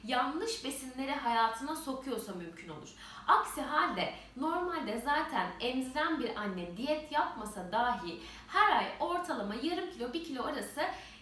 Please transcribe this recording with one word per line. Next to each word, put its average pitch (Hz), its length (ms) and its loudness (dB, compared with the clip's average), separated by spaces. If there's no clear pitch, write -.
yanlış 277 600 2
besinleri 262 480 -4
hayatına 247 640 2
sokuyorsa 254 580 -4
mümkün 170 360 -10
olur. 139 200 -12
Aksi 359 340 4
halde 254 520 2
normalde 320 680 0
zaten 285 540 2
emziren 262 600 0
bir 226 160 -2
anne 185 420 -4
diyet 294 340 -2
yapmasa 285 600 0
dahi 208 500 0
her 403 300 6
ay 190 80 4
ortalama 285 640 0
yarım 349 280 0
kilo, 240 220 -6
bir 330 100 -4
kilo 262 200 -4
arası 285 380 -2